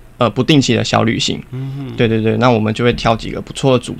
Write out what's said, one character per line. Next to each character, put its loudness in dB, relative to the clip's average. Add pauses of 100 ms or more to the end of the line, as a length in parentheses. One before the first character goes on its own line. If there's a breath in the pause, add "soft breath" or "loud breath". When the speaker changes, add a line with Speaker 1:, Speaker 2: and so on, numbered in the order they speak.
(180)
Speaker 1:
呃， 2
不 -2
定 6
期 2
的 0
小 0
旅 0
行。 -4 (100)
Speaker 2:
嗯。 -10
Speaker 1:
对， 2
对， 2
对， 0
那 2
我 4
们 0
就 -4
会 4
挑 0
几 -10
个 -8
不 -14
错 2
的 -4
主 -8